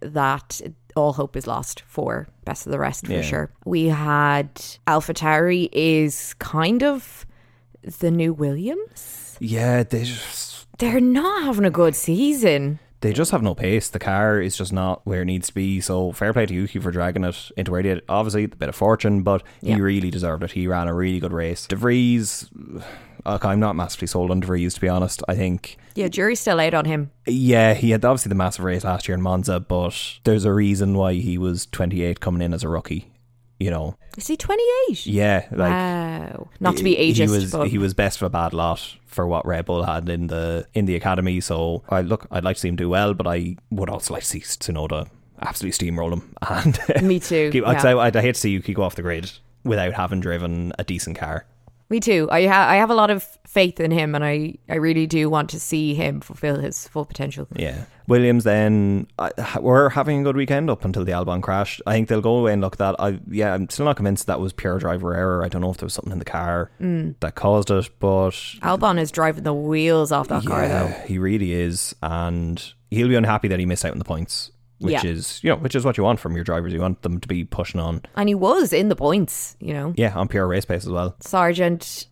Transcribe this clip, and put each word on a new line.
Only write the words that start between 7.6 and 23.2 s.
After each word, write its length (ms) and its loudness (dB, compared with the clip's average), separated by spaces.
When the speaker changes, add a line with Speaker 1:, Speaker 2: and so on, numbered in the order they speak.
Speaker 1:
the 120 2
new 220 2
Williams. 1040 -6
Speaker 2:
Yeah, 440 2
they 200 -2
just 640 -10
Speaker 1:
They're 200 2
not 440 2
having 220 2
a 60 4
good 240 4
season. 840 2
Speaker 2:
they 120 2
just 180 0
have 120 2
no 120 0
pace. 340 0
The 100 -6
car 420 2
is 160 -4
just 160 -6
not 320 -2
where 160 -2
it 40 -2
needs 220 -2
to 60 -12
be. 260 -2
So 320 -2
fair 220 -2
play 120 2
to 80 -2
Yuki 260 -4
for 120 -4
dragging 320 -2
it 320 -6
into 160 -4
where 80 0
it 40 0
did. 260 0
Obviously, 360 0
a 40 0
bit 200 -6
of 60 -8
fortune, 480 2
but 200 2
he 80 -2
Speaker 1:
Yeah. 80 2
Speaker 2:
really 340 2
deserved 320 -4
it. 80 -6
He 160 -2
ran 200 0
a 60 -2
really 260 0
good 140 -4
race. 340 -4
De 80 -4
Vries, 760 2